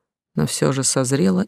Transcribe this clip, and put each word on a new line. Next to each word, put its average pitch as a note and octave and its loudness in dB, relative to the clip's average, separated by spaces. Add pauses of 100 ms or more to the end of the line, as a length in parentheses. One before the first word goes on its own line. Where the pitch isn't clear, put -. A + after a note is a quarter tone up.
(340)
но D3+ 0
всё D3 0
же C3 -2
созрела D3+ 0